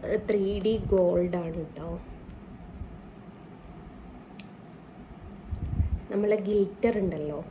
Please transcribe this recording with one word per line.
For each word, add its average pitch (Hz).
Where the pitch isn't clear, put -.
ഏഹ്, -
ത്രീ 202
ഡി 214
ഗോൾഡ് 180
ആണ് 165
ട്ടോ. 160
നമ്മളെ 208
ഗിൽറ്റർ 202
ഉണ്ടല്ലോ 156